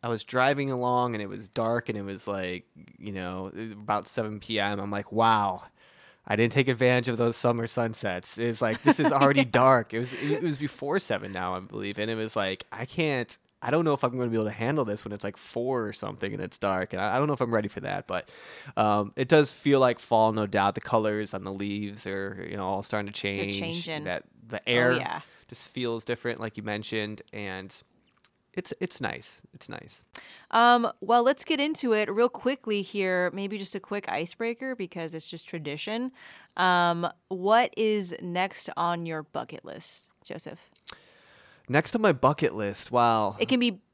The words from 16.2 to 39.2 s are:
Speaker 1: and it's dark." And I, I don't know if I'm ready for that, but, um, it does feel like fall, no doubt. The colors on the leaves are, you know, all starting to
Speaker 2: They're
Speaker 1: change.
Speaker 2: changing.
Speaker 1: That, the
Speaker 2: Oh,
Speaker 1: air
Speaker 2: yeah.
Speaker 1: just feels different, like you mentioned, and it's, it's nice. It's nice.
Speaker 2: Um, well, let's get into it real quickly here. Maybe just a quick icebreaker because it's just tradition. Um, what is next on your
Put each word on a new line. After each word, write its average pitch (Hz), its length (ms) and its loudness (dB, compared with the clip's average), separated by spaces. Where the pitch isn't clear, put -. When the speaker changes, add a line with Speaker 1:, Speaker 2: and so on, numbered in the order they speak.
Speaker 1:
and 104 100 -6
it's - 160 -10
dark." 92 340 0
And 92 80 -4
I, 104 140 0
I 127 40 2
don't 147 100 2
know 147 40 0
if 131 80 -4
I'm 117 140 0
ready 107 140 2
for - 120 -8
that, 95 280 -6
but, 90 200 -4
um, 104 380 2
it 131 140 -2
does 151 240 6
feel 139 260 4
like 123 220 4
fall, 110 320 4
no 107 160 0
doubt. 101 260 2
The 107 60 -6
colors 107 520 0
on 95 120 -8
the 98 80 -8
leaves 101 560 -6
are, 98 420 -6
you 101 60 -8
know, 98 100 -6
all 98 160 -2
starting 104 300 -4
to - 100 -8
Speaker 2:
They're 101 100 -2
Speaker 1:
change. 98 160 -2
Speaker 2:
changing. 165 440 -6
Speaker 1:
That, 90 200 -4
the 113 100 -8
Speaker 2:
Oh, - 80 -10
Speaker 1:
air 123 280 4
Speaker 2:
yeah. - 260 -4
Speaker 1:
just - 220 -12
feels 117 360 -4
different, 120 360 -4
like 113 160 -8
you 107 80 -10
mentioned, 107 580 -4
and 95 400 -10
it's, - 260 -6
it's - 200 -6
nice. - 400 -8
It's - 160 -16
nice. - 340 -14
Speaker 2:
Um, 240 400 6
well, 233 220 4
let's 262 200 2
get 311 160 -2
into 285 360 0
it 214 180 0
real 233 160 4
quickly 233 540 -2
here. 185 500 0
Maybe 196 240 -6
just 196 180 -8
a 196 60 -6
quick 202 300 -8
icebreaker 233 640 -4
because 170 380 -8
it's 156 140 -10
just - 200 -12
tradition. 175 640 -6
Um, 175 500 4
what 202 500 4
is 208 420 0
next 180 560 -4
on 170 300 -2
your 160 160 -6